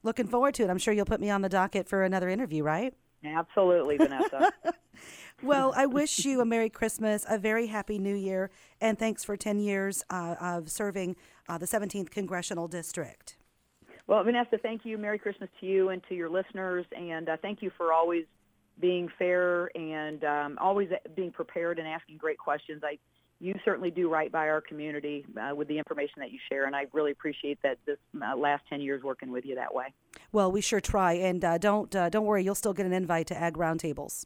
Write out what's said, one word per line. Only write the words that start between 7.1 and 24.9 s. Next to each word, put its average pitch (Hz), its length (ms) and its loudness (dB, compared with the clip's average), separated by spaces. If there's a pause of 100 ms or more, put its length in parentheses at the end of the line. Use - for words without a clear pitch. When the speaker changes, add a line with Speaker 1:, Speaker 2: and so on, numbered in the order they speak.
Speaker 1:
a 220 80 2
very 220 300 2
Happy 214 320 -4
New 196 160 0
Year, 190 340 -2 (320)
and 220 180 2
thanks 220 240 -2
for 208 140 -4
ten 208 240 0
years, 196 480 0
uh, 175 320 -4
of 175 300 -4
serving, 185 440 -4 (320)
uh, 170 120 -6
the 175 80 -6
Seventeenth 196 440 -2
Congressional 175 580 -4
District. - 680 -8 (720)
Speaker 2:
Well, 196 180 4
Vanessa, 233 320 2
thank 226 300 -6
you. 220 100 -6
Merry 208 220 -4
Christmas 196 320 -8 (100)
to 185 60 -10
you 190 240 2
and 185 180 -6
to 185 60 -6
your 170 160 -4
listeners, 185 560 -4 (100)
and, 165 320 -8
uh, 160 140 -2
thank 208 180 -8
you 185 160 -4
for 165 160 2
always 165 320 4 (560)
being 180 380 0
fair 180 580 2
and, 156 480 -6
um, 147 340 -2
always 196 300 2 (260)
being 180 180 -4
prepared 170 460 -4
and 160 80 -6
asking 156 300 -8
great 156 220 -4
questions. 151 440 -4
I, 151 160 -6 (400)
you 180 140 -4 (100)
certainly 180 280 0
do 170 180 0
right 156 240 2
by 156 160 2
our 156 140 2
community, 147 640 -8 (120)